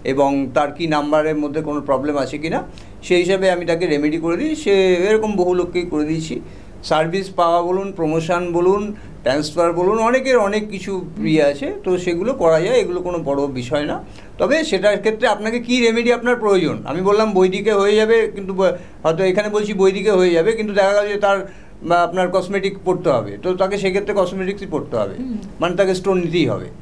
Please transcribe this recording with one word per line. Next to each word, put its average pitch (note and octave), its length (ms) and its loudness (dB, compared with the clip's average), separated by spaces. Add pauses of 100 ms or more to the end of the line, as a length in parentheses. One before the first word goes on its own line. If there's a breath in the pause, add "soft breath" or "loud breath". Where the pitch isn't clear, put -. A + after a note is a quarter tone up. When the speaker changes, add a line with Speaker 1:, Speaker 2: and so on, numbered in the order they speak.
Speaker 1:
এবং C#3 500 0
তার D3 180 0
কি E3+ 160 -6
নাম্বারের D3+ 480 0
মধ্যে D3 260 -4
কোনো D3 200 -4
প্রবলেম C#3+ 360 0
আছে C3+ 200 -4
কিনা, D#3+ 260 -4 (400 loud breath)
সেই F3+ 160 2
হিসাবে F#3 320 2
আমি F3 140 -2
তাকে E3+ 200 0
রেমেডি D3+ 320 0
করে E3 200 0
দিই। D4+ 180 -2
সে F#3+ 380 2
এরকম G#3+ 420 2
বহু F3+ 180 2
লোককেই F3+ 300 0
করে D3+ 200 -2
দিয়েছি। D#3+ 380 -4 (420 loud breath)
সার্ভিস E3 460 0
পাওয়া F3 320 2
বলুন, F#3+ 300 -2
প্রমোশন E3+ 600 -2
বলুন, G3 400 2 (300 loud breath)
ট্রান্সফার D#3+ 500 0
বলুন, F#3 260 0
অনেকের B3+ 380 2
অনেক G#3 320 0
কিছু F#3+ 400 -8 (160)
ইয়ে D#3 180 4
আছে, G3 300 0 (100)
তো F#3 140 0
সেগুলো F3+ 360 -2
করা D#3+ 280 4
যায়, A3+ 160 2
এগুলো F3+ 240 0
কোনো F3 160 -4
বড় C#3 300 -2
বিষয় C3 380 -4
না। - 180 -6 (340 loud breath)
তবে D4 260 2
সেটার G3 360 2
ক্ষেত্রে A3 280 0
আপনাকে A3 320 0
কি A#3+ 220 0
রেমেডি A#3 320 4
আপনার A#3 220 0
প্রয়োজন, F3+ 500 0
আমি - 160 -6
বললাম G#3 320 2
বৈদিকে F#3+ 400 2
হয়ে G3+ 220 4
যাবে, A3 400 4
কিন্তু F#3+ 180 -8
ব-, F#3 180 2 (320 loud breath)
হয়তো E3 200 2
এখানে G3 260 2
বলছি G#3 240 -2
বৈদিকে F#3+ 380 2
হয়ে F3+ 200 4
যাবে, E3+ 200 4
কিন্তু G#3+ 220 -2
দেখা G3 200 4
গেল G#3 140 2
যে G3+ 120 -4
তার G3 320 0 (320 loud breath)
বা E3+ 200 2
আপনার F3+ 280 0
কসমেটিক F#3+ 540 -2
পড়তে F3 240 0
হবে, G#2 340 0
তো F#3 120 0
তাকে F#3+ 220 0
সেক্ষেত্রে G3+ 400 -2
কসমেটিক্সই F#3+ 540 -2
পড়তে B2 260 -4
হবে, G2 220 -4
Speaker 2:
হুম। A#3 180 -6 (220)
Speaker 1:
মানে E3+ 160 -2
তাকে F#3+ 200 2
স্টোন F#3 220 0
নিতেই E3+ 300 0
হবে F#2 180 -4 (160)